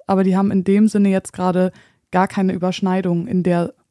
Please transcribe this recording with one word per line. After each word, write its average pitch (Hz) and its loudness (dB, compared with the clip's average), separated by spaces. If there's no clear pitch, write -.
aber 190 2
die 185 2
haben 196 0
in 190 0
dem 202 4
Sinne 208 2
jetzt 190 -2
gerade 185 0
gar 185 2
keine 190 -2
Überschneidung 185 -2
in 180 0
der 175 0